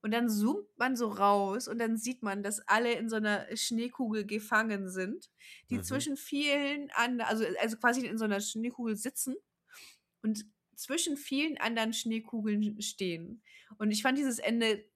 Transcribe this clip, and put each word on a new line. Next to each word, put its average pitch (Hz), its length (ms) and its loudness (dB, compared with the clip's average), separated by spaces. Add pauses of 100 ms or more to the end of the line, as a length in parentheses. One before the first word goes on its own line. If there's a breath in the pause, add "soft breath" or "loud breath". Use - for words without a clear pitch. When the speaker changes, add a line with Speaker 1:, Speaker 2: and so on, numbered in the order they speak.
Speaker 1:
Und 214 140 -2
dann 240 160 2
zoomt 226 380 2 (100)
man 254 160 2
so 233 140 0
raus 202 580 4
und 233 140 -4
dann 226 160 2
sieht 240 260 -4
man, 202 220 -2
dass 208 240 -4
alle 233 240 4
in 220 160 -2
so 220 80 -2
einer 208 400 0
Schneekugel 226 680 -2
gefangen 214 680 0
sind, 190 380 -4 (420 loud breath)
die 247 80 0
Speaker 2:
Mhm. 190 40 -4
Speaker 1:
zwischen 277 340 -2
vielen 285 800 0
and-, 240 340 2
also, 220 160 2 (160)
also 220 180 0
quasi 247 280 2
in 202 100 -4
so 220 80 -2
einer 208 160 2
Schneekugel 226 540 -4
sitzen 254 400 -4 (880 loud breath)
und 214 220 0 (320)
zwischen 302 400 -2
vielen 285 420 -2
anderen 226 340 0
Schneekugeln 214 880 -2
stehen. 180 640 -6 (340 loud breath)
Und 214 140 0
ich 214 120 0
fand 262 140 4
dieses 269 220 0
Ende 226 460 2 (120)